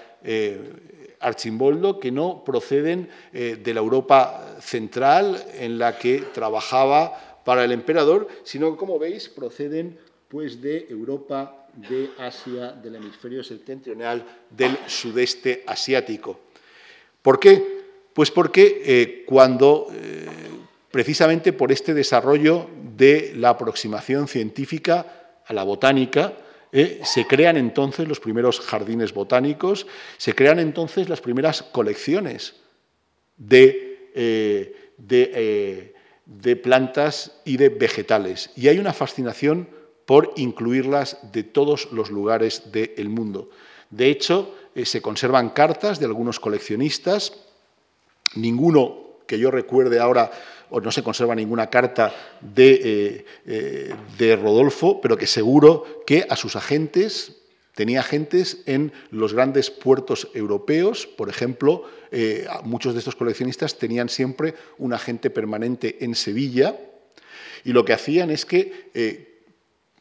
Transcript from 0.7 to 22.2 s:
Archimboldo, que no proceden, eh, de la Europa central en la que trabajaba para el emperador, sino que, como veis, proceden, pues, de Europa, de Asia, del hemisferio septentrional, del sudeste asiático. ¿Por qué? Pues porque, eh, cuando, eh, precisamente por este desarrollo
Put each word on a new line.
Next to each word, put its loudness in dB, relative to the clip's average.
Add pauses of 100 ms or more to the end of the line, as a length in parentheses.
Archimboldo, -2
que -6
no -6
proceden, -4 (240)
eh, -8
de -6
la -4
Europa 2
central 0 (160)
en -8
la -2
que 0
trabajaba -2
para 2
el 0
emperador, 0 (160)
sino -4
que, -6
como -6
veis, -8
proceden, -10 (300)
pues, -12
de -8
Europa, -10
de -8
Asia, -12
del -18
hemisferio -14
septentrional, -10 (280)
del 0 (100)
sudeste -4
asiático. -4 (840)
¿Por 6
qué? 8 (340)
Pues 0
porque, 4
eh, 2
cuando, 6
eh, -14 (640)
precisamente 2
por 0
este -2
desarrollo 2 (280)